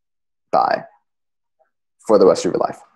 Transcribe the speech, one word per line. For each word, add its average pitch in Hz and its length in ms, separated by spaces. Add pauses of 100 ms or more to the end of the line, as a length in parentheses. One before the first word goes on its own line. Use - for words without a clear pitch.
(520)
die - 320 (1200)
for 104 120
the 95 80
rest - 180
of - 80
your - 80
life. - 200 (160)